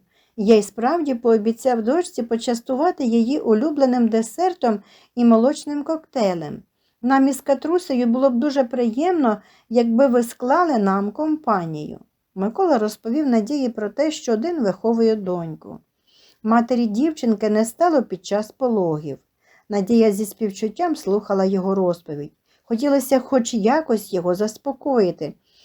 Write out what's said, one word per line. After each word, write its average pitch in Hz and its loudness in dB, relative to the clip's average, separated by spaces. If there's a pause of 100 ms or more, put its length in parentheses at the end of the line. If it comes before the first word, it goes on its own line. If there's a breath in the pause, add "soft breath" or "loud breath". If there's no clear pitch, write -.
(360)
я 220 6
й 208 4
справді 269 -2
пообіцяв 226 0
дочці 285 -2
почастувати 254 -2
її 233 0
улюбленим 247 2
десертом 226 -2 (320 soft breath)
і 240 0
молочним 277 2
коктейлем. 196 -4 (400)
Нам 269 4
із 269 -2
Катрусею 277 0
було 262 2
б 247 -2
дуже 269 -2
приємно, 247 0 (260 soft breath)
якби 233 2
ви 240 2
склали 269 0
нам 202 0
компанію". 202 -4 (400)
Микола 240 0
розповів 226 -4
Надії 247 0
про 214 -6
те, 311 -2
що 269 -4
один 294 -2
виховує 226 0
доньку. 175 -8 (640 soft breath)
Матері 233 2
дівчинки 220 0
не 214 2
стало 311 2
під 190 -10
час 214 -4
пологів. 165 -2 (500 soft breath)
Надія 208 4
зі 202 -4
співчуттям 220 -4
слухала 196 -2
його 196 0
розповідь. 170 -4 (320)
Хотілося 269 0
хоч 247 0
якось 226 0
його 180 0
заспокоїти. 214 -2 (300 soft breath)